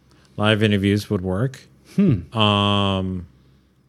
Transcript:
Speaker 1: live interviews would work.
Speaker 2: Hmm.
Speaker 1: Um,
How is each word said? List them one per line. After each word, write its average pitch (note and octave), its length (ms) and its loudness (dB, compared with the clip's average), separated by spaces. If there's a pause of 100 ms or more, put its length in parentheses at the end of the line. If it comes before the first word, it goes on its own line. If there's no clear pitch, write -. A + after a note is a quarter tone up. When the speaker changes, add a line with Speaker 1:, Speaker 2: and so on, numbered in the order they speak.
(380)
Speaker 1:
live G#2+ 260 2
interviews G2+ 460 0
would G2+ 120 -2
work. F#2+ 380 -4 (380)
Speaker 2:
Hmm. A#2 380 0
Speaker 1:
Um, G2+ 920 0 (600)